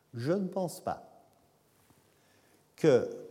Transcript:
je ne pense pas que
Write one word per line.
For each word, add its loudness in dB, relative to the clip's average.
je -2
ne 0
pense -4
pas -6
que 6